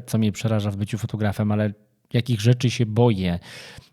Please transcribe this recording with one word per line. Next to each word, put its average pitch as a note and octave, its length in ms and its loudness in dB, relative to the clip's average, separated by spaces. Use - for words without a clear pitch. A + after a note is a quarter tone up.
co A2 120 0
mnie G#2+ 140 2
przeraża G#2 380 -2
w G2 60 -4
byciu G2+ 220 -4
fotografem, G#2 540 -2
ale G#2 200 0
jakich A#2 280 0
rzeczy B2 300 4
się A#2+ 160 -2
boję. G#2 520 2